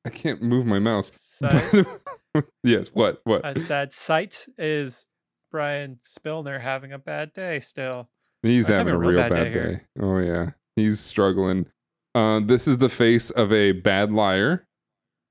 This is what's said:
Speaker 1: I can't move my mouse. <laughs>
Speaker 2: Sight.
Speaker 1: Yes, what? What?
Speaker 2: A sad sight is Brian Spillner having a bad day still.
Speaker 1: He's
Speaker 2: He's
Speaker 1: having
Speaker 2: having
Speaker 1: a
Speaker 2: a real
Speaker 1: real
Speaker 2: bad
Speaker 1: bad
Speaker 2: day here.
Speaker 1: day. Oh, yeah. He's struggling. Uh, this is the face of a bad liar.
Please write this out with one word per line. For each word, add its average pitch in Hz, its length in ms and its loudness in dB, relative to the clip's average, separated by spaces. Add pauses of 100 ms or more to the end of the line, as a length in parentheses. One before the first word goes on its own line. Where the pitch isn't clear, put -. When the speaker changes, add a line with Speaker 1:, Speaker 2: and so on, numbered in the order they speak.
Speaker 1:
I 123 60 -8
can't 123 320 -6
move 120 240 2
my 101 120 2
mouse. 104 340 0
<laughs> - 280 -18
Speaker 2:
Sight. - 460 4 (760)
Speaker 1:
Yes, 107 260 2
what? 104 360 0
What? 107 200 0
Speaker 2:
A 139 140 -6
sad 143 340 -4
sight - 540 -4 (120)
is 147 480 -6 (440)
Brian 143 520 -6
Spillner 151 580 -10
having 135 320 -8
a 139 60 -14
bad 151 340 -10
day 180 280 -8
still. 127 480 -10 (340)
Speaker 1:
He's 117 260 4
Speaker 2:
He's 104 80 4
Speaker 1:
having - 120 2
Speaker 2:
having 85 60 0
Speaker 1:
a - 20 2
Speaker 2:
a 85 40 2
real 87 100 2
Speaker 1:
real 87 100 4
Speaker 2:
bad - 100 2
Speaker 1:
bad 82 140 2
Speaker 2:
day - 80 -4
here. 85 220 -4
Speaker 1:
day. - 60 -10 (200)
Oh, 95 180 0
yeah. 85 320 -2 (260)
He's 107 240 0
struggling. 95 680 0 (480)
Uh, 110 300 2
this 120 240 2
is 127 100 4
the 127 100 4
face 117 420 2
of 107 220 2
a 101 200 4
bad 98 400 0
liar. 104 540 0 (640)